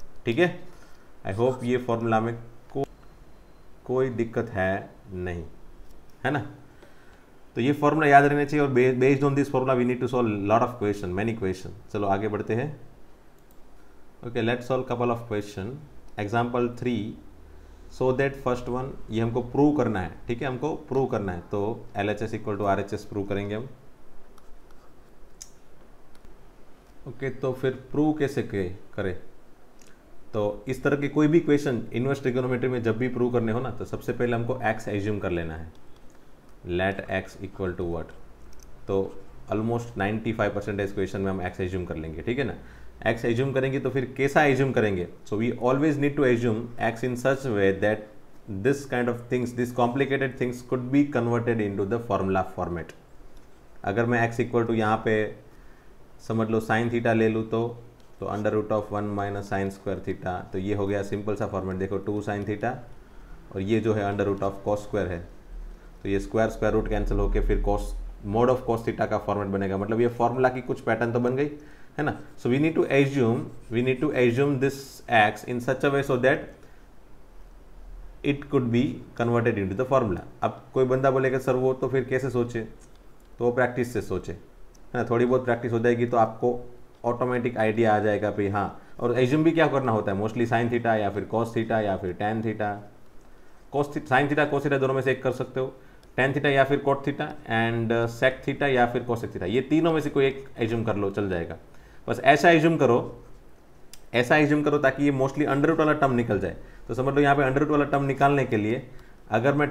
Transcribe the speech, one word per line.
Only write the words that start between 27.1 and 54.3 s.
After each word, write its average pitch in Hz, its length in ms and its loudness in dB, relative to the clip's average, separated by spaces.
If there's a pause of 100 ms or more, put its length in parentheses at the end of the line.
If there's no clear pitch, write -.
तो 131 240 -4
फिर 131 180 0 (200)
प्रूव 151 280 2
कैसे 135 240 0
के-, 95 520 -6
करें? 95 180 -2 (1200)
तो 104 340 -2
इस 127 160 -4
तरह 143 140 2
के 139 120 -2
कोई 151 180 2
भी 160 120 6
क्वेश्चन 143 420 2 (120)
इनवर्स 135 280 -2
ट्रिगोनोमेट्री 127 480 -2
में 123 140 -2
जब 110 140 2
भी 127 100 0
प्रूव 123 260 0
करने 113 180 2
हो 117 80 0
ना, 127 120 -4
तो - 140 -8
सबसे - 280 -6
पहले 120 220 0
हमको 120 300 -2
एक्स 113 220 -2
एज्यूम 104 320 -2
कर 95 120 -2
लेना 82 240 -2
है। 82 160 -12 (1000)
Let 95 280 0 (120)
x 95 320 -4
equal 92 320 -6
to 90 160 -4
what? 80 180 -6 (760)
तो 98 100 0 (560)
almost 113 440 -2
नाइंटी 107 360 -2
फ़ाइव 104 220 0
परसेंट 101 380 -4
क्वेश्चन 98 280 -2
में 95 100 0
हम 95 100 -2
एक्स 90 200 -6
एज्यूम 92 240 -2
कर 85 100 -6
लेंगे, 80 260 -8
ठीक 120 180 -2
है 135 40 -2
ना? 98 100 -4 (560)
एक्स 117 160 -2
एज्यूम 123 260 2
करेंगे 135 280 0
तो 131 100 -2
फिर 123 280 -2
कैसा 135 260 4
एज्यूम 135 280 4
करेंगे? 101 360 2 (180)
So 104 140 -2
we 117 100 2 (120)
always 139 420 2
need 143 140 0
to 143 100 4
assume 117 320 2 (320)
x 117 180 -6
in 120 140 -2
such 135 320 0
way 98 160 6 (120)
that 107 220 0 (580)
this 143 300 2
kind 123 200 0
of - 180 -8
things, 120 280 0
this 123 200 -2
complicated 135 640 0
things 123 200 -2 (100)
could 127 220 0
be 143 100 6 (140)
converted 117 500 2
into 98 260 -2
the 117 80 0 (100)
formula 95 340 2 (120)
format। 85 360 -6 (880)
अगर 107 220 0
मैं 117 240 2
x 117 160 -4